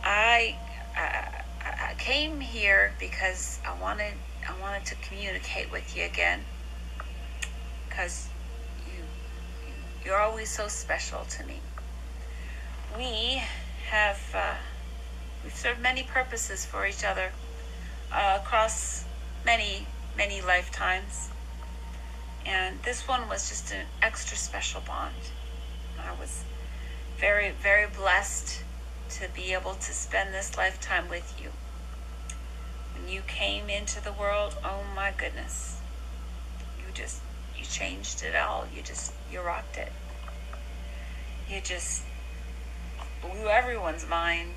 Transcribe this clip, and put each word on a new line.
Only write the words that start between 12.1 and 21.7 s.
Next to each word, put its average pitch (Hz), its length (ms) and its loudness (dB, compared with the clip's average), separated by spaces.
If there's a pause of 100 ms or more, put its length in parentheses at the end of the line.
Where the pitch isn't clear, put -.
We 247 460 2 (480)
have, 208 300 6 (120)
uh, 220 220 2 (880)
we've - 100 -6
served 233 280 2
many 254 240 4
purposes - 600 2
for 175 220 0
each 196 160 0
other, 190 300 2 (800)
uh, 196 280 8
across - 640 4 (400)
many, 208 440 4 (280)
many 202 240 2
lifetimes. 185 880 2 (1160)